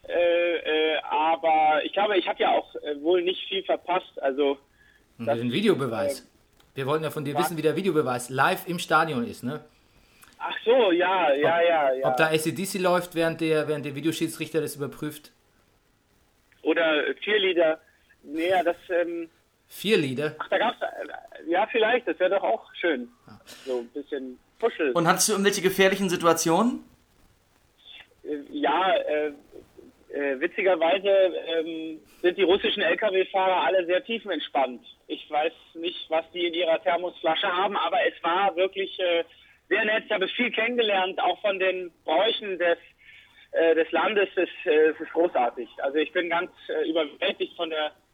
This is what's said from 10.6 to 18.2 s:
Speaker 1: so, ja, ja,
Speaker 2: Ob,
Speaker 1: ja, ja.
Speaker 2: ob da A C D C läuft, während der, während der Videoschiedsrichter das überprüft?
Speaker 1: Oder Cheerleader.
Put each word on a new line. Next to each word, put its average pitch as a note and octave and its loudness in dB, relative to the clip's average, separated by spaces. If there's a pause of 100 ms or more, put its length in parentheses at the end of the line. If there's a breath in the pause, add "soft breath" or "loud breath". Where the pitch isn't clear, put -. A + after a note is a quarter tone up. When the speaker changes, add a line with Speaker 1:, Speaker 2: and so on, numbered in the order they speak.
Speaker 1:
so, A3+ 6
ja, F3 2
ja, D#3 2
Speaker 2:
Ob, E3+ 4
Speaker 1:
ja, D3 2
ja. C3 -2
Speaker 2:
ob B2+ 0
da D#3+ 4
A D#3+ 2
C D#3 0
D E3 -6
C G3 -6
läuft, F3+ 0
während E3 0
der, D#3 0
während D3 -4
der C#3+ -8
Videoschiedsrichter D#3 -4
das D3 -6
überprüft? C#3+ -10 (1300)
Speaker 1:
Oder D#3 2
Cheerleader. F3 2 (440 soft breath)